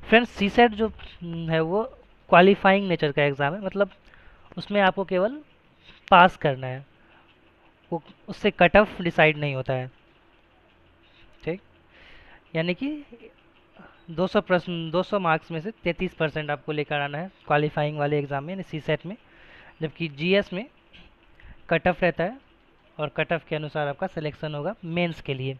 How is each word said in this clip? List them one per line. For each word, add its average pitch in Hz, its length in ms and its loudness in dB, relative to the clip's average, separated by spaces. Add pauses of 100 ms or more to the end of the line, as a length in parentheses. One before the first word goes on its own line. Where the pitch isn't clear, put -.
Friends, 233 260 4
सीसैट 220 420 4
जो, 214 160 -4
उम, 165 600 -10
है 160 120 2
वो 185 220 -2 (460)
qualifying 196 580 6
nature 160 240 0
का 147 120 2
exam 143 300 0
है, 208 80 -12
मतलब 196 300 -2 (680)
उसमें 202 240 -4
आपको 190 240 2
केवल 196 340 -2 (720)
pass 185 260 8
करना 131 300 -4
है, 131 180 -10 (1040)
वो, 165 100 -6 (260)
उससे 202 240 -2
cut 180 260 6
off 208 240 2
decide 160 360 4
नहीं 143 180 -4
होता 131 180 -4
है, 127 160 -6 (1500)
ठीक। 175 180 -8 (920)
यानी 170 180 -2
कि 269 160 -6 (1200)
दो 165 180 -4
सौ 214 140 0
प्रश्न, 170 500 -2
दो 175 120 0
सौ 208 160 -2
marks 165 320 -2
में 165 100 -6
से 196 120 -10
तैंतीस 175 400 -6
परसेंट 151 380 -4
आपको 147 200 -6
लेकर 147 300 -4
आना 143 160 -6
है 180 140 -10 (160)
qualifying 151 520 0
वाले 147 200 0
exam 139 240 -6
में 165 100 -10
यानी 190 100 -10
सीसैट 151 420 -6
में, 190 100 -10 (680)
जबकि 160 280 -6
जीएस 180 440 0
में 196 120 -8 (1040)
cut 165 180 2
off 180 160 0
रहता 170 200 0
है 240 160 -6 (580)
और 151 200 -4
cut 160 160 -2
off 160 160 -6
के 160 60 -4
अनुसार 151 320 -4
आपका 143 200 -6
selection 151 480 -8
होगा 160 200 -8 (100)
mains 170 360 -4
के 143 120 -6
लिए। 131 260 -6